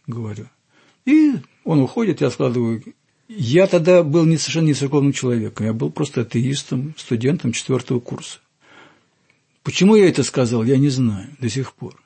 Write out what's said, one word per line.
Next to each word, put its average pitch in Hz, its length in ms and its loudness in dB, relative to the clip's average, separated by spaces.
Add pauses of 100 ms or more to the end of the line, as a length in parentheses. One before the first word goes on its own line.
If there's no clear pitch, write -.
говорю. 110 380 -10 (580)
И 302 300 4 (300)
он 160 160 2
уходит, 170 420 -2
я 135 80 2
складываю. 120 520 -2 (460)
Я 185 400 2
тогда 180 340 4
был 160 220 2
не, 165 120 4
совершенно 160 300 -2
не 151 80 2
церковным 139 380 0
человеком, 117 540 -4
я 110 60 -2
был 131 180 -4
просто 143 320 -6
атеистом, 131 720 -4
студентом 123 560 -4
четвертого 123 480 -4
курса. - 380 -14 (1200)
Почему 185 320 2
я 202 140 6
это 139 160 0
сказал, 120 400 0
я 135 120 2
не 139 120 4
знаю 120 400 -2 (100)
до 123 100 -6
сих 123 260 -6
пор. - 320 -18